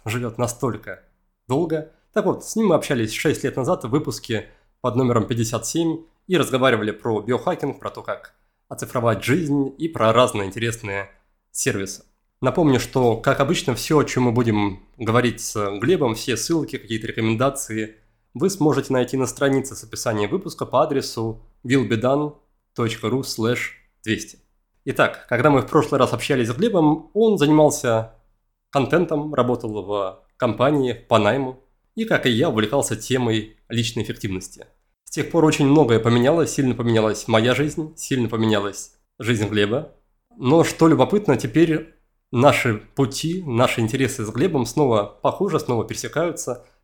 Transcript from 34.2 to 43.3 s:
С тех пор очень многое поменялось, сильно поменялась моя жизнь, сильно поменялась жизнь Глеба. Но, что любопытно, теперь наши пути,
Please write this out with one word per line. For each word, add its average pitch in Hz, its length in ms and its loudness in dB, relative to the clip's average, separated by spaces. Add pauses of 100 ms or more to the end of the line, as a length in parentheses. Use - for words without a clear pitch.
С - 60 -20
тех 151 200 -6
пор 165 140 4
очень 151 220 4
многое 135 320 6
поменялось, 120 540 2
сильно 127 220 0
поменялась 110 520 0
моя 113 280 2
жизнь, 151 420 -4
сильно 123 320 -2
поменялась 107 640 -2 (260)
жизнь 110 300 -2
Глеба. 107 440 0 (440)
Но, 147 260 4
что - 240 2
любопытно, 160 500 4
теперь 156 600 0 (340)
наши 123 440 2 (200)
пути, 165 500 -2